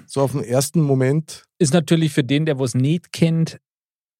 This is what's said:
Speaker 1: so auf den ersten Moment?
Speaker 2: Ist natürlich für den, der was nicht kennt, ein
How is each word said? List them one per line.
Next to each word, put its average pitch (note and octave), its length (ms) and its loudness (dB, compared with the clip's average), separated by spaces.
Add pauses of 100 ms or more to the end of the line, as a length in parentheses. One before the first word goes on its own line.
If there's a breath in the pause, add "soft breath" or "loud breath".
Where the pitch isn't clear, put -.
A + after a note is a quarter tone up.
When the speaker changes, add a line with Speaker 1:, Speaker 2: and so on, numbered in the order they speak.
Speaker 1:
so - 160 -4
auf B2+ 120 0
den C#3 100 -4
ersten C3+ 380 0
Moment? C#3 640 0 (140)
Speaker 2:
Ist C#3 140 0
natürlich E3 380 2
für C#3+ 140 -2
den, C#3+ 200 0
der D3 140 -2
was C3 160 -2
nicht C#3+ 380 -2
kennt, E3 420 0
ein - 40 -20 (600)